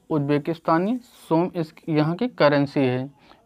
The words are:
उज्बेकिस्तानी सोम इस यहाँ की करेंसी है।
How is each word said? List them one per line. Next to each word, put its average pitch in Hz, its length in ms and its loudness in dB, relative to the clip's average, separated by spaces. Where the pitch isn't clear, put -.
उज्बेकिस्तानी 160 880 0
सोम 175 580 -2
इस 165 180 -6
यहाँ 151 260 0
की 240 120 -4
करेंसी 143 520 2
है। 131 320 0